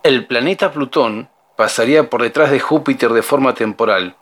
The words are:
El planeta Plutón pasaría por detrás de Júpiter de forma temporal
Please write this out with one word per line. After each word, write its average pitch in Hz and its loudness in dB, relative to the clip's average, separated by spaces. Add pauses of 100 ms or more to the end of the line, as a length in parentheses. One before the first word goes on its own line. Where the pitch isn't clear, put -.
El 131 0
planeta 160 -2
Plutón 123 -4 (280)
pasaría 120 2
por 120 2
detrás 139 2
de 135 2
Júpiter 139 0
de 113 2
forma 131 2
temporal 104 -2